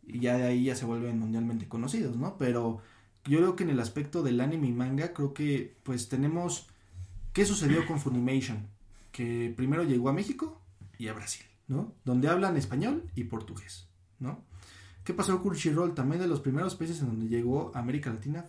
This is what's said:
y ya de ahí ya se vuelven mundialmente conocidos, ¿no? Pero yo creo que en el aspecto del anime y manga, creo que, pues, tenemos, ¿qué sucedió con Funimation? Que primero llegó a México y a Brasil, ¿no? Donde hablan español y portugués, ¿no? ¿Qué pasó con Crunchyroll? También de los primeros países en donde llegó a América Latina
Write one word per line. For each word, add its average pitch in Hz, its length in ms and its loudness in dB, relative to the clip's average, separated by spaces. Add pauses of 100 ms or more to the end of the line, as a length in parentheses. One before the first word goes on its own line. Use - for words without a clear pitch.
y - 180 -8
ya 123 180 2
de 127 60 2
ahí 123 200 4
ya 127 100 2
se 123 120 -4
vuelven 117 320 -2
mundialmente 113 500 0
conocidos, 123 480 -2
¿no? 160 220 -4
Pero 117 420 0 (460)
yo 143 120 6
creo 180 160 6
que 185 100 0
en 165 60 2
el 131 100 4
aspecto 147 420 -2
del 123 180 4
anime 143 280 2
y 120 40 2
manga, 135 400 0
creo 139 220 -2
que, 147 480 -2
pues, 127 260 -4
tenemos, 160 600 0 (640)
¿qué 202 100 6
sucedió 160 420 4
con 156 140 0
Funimation? 123 640 0 (460)
Que 117 440 -2
primero 139 260 2
llegó 131 280 2
a - 20 2
México 208 480 -4 (360)
y 110 120 -8
a 110 40 -6
Brasil, - 320 -10 (220)
¿no? 170 280 -4 (100)
Donde 127 240 4
hablan 180 280 4
español 226 600 0
y - 80 -2
portugués, - 640 -10 (320)
¿no? 127 240 -6 (580)
¿Qué - 100 -4
pasó 190 220 2
con 185 160 2
Crunchyroll? 165 440 2
También 143 280 2
de 175 60 2
los 143 120 2
primeros 151 360 0
países 165 240 -4
en 135 80 0
donde 113 180 -2
llegó 120 480 0
a 123 60 -4
América 135 300 -2
Latina 139 380 -4